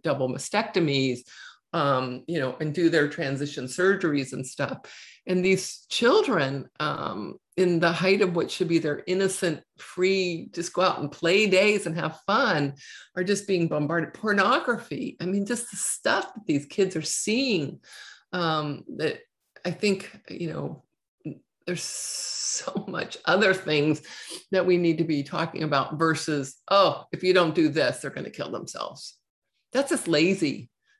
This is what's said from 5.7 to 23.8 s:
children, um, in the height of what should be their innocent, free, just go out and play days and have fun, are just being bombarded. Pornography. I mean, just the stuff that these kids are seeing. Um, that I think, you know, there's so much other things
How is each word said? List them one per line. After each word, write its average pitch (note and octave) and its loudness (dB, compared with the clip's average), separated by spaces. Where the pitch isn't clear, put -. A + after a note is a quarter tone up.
children, G3 2
um, D3 -6
in F3 4
the E3+ 4
height F#3 4
of F3+ 2
what - 0
should F3 -2
be E3 4
their D3+ -2
innocent, F#3 0
free, F#3 0
just E3+ -8
go F3 0
out F3+ 2
and D3 -4
play G3 2
days G3+ 4
and D#3+ -4
have D3+ -4
fun, F#3+ 2
are F3+ -2
just G3 0
being E3+ 2
bombarded. D#3 -2
Pornography. A3 0
I E3 -6
mean, G3+ -2
just A#3 -4
the G#3 -10
stuff - -2
that - -16
these C#3+ 0
kids F#3 0
are D#3 -2
seeing. G#3+ -2
Um, D#3 -2
that D#3 -2
I F3+ -2
think, F#3+ -2
you E3 -6
know, C#3+ -8
there's F3+ -4
so - -6
much - -8
other F#3+ 4
things D3+ 2